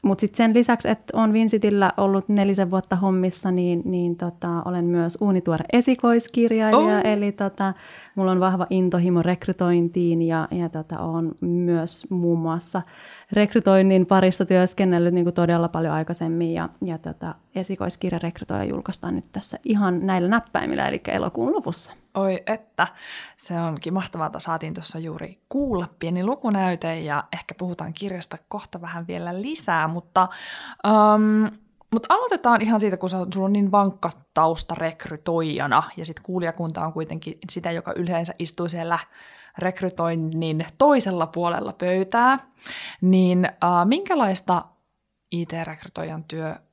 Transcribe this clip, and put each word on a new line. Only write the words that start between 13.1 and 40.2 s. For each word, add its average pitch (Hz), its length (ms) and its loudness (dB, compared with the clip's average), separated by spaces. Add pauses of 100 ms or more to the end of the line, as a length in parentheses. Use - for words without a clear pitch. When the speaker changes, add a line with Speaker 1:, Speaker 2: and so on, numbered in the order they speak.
Speaker 1:
rekrytoinnin 190 760 6
parissa 185 400 4
työskennellyt 180 680 2
niinku 175 180 2
todella 170 360 2
paljon 160 260 -2
aikaisemmin. 165 600 -2
Ja, 170 160 -4 (160)
ja 165 120 -6
tota, 165 380 -12 (200)
esikoiskirja 180 640 -4
Rekrytoija - 440 -6
julkaistaan - 520 -6
nyt - 160 -6
tässä - 320 -12
ihan 190 420 0
näillä 185 240 0
näppäimillä, 120 580 -2
eli 67 200 -6
elokuun - 460 -2
lopussa. - 380 -6 (220)
Speaker 2:
Oi 190 340 -2
että, 208 400 -4 (500)
se 170 220 -8
onkin 165 340 -6
mahtavaa, 175 340 -6
että - 120 -10
saatiin 160 340 -6
tuossa 165 260 -10
juuri 165 500 -12
kuulla 247 380 -2 (120)
pieni 180 240 -4
lukunäyte 190 760 -2
ja 147 240 -4 (100)
ehkä - 240 -14
puhutaan 175 360 -8
kirjasta 185 440 -8 (100)
kohta - 340 -12
vähän 170 260 -12
vielä 175 340 -8
lisää, 202 460 -2
mutta, 175 400 0 (600)
ähm, 214 560 6 (500)
mut 226 160 0
aloitetaan 370 520 4
ihan 220 180 2
siitä, 202 180 0
kun 185 120 -4
sä, 185 80 -4 (160)
sulla 190 120 0
on 202 80 2
niin 202 180 2
vankka 196 400 0 (220)
tausta 160 420 0
rekrytoijana 160 1080 -2 (140)
ja 165 80 -8
sit 160 140 -8
kuulijakunta 170 640 -4
on 160 80 -6
kuitenkin 160 440 -10 (140)
sitä, 170 200 -6
joka 170 240 -8
yleensä 170 440 -4
istuu 175 280 -6
siellä 165 320 -4 (580)
rekrytoinnin 165 1080 -4 (120)